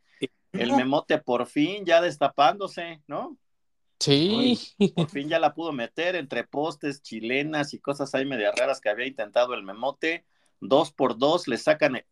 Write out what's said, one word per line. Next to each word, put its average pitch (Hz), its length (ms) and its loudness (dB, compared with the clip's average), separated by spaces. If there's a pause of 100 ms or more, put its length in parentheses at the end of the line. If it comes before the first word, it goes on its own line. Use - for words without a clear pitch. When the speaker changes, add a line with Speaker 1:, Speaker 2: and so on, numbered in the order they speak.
(180)
Speaker 1:
Sí. 135 120 -8 (220)
Speaker 2:
el 120 200 -2
Memote 135 460 2
por 120 280 0
fin 185 380 -2
ya 170 160 6
destapándose, 170 1040 0
¿no? 233 300 -8 (600)
Speaker 3:
Sí. 202 600 2 (200)
Speaker 2:
Uy, 196 160 4
por 165 160 0
fin 143 180 -8
ya 165 100 0
la 151 140 2
pudo 160 200 -6
meter 156 440 -4
entre 127 280 -4
postes, 151 580 -6
chilenas 143 720 -4
y - 40 -14
cosas 143 360 -4
ahí 135 100 0
media 120 280 0
raras 127 280 0
que - 80 -2
había 117 180 -2
intentado 123 460 0
el 110 100 -6
Memote. 135 640 -6 (360)
Dos 143 320 2
por 117 260 0
dos 156 280 2
le 120 120 -2
sacan. 143 540 0